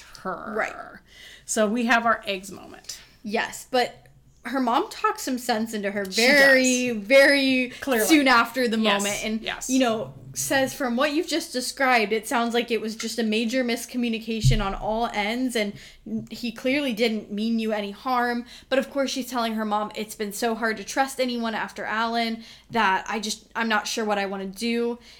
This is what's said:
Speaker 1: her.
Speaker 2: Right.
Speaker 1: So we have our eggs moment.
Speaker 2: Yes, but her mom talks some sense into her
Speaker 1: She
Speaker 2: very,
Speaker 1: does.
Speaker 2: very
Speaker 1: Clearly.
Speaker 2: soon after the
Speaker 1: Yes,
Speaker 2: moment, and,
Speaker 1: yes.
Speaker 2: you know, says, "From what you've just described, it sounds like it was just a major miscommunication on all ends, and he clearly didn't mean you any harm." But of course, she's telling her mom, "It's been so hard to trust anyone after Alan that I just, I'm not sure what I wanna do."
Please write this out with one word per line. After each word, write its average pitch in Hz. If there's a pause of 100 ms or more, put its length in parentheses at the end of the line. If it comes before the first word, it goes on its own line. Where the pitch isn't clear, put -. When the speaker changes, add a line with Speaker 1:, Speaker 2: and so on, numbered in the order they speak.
(220)
Speaker 1:
her. -
Speaker 2:
Right. - (720)
Speaker 1:
So 214
we 226
have 233
our 226
eggs 196
moment. - (260)
Speaker 2:
Yes, -
but - (380)
her 247
mom 254
talks 415
some 254
sense 220
into 202
her 202
Speaker 1:
She 214
Speaker 2:
very, 262
Speaker 1:
does. 233
Speaker 2:
very 262
Speaker 1:
Clearly. 233
Speaker 2:
soon 294
after 247
the 220
Speaker 1:
Yes, 208
Speaker 2:
moment, 202
and, 220
Speaker 1:
yes. -
Speaker 2:
you 262
know, 226 (220)
says, 269
"From 240
what 285
you've 339
just 320
described, 254
it 220
sounds 233
like 233
it 220
was 220
just 226
a 233
major 226
miscommunication 233
on 190
all 220
ends, 233
and 202 (580)
he 233
clearly 262
didn't 220
mean 220
you 220
any 208
harm." 240 (240)
But 262
of 262
course, 269
she's 254
telling 226
her 220
mom, 214
"It's 214
been 208
so 226
hard 220
to 202
trust 269
anyone 240
after 190
Alan 226 (280)
that 196
I 220
just, 208 (100)
I'm 226
not 214
sure 233
what 208
I 196
wanna 196
do." 233 (220)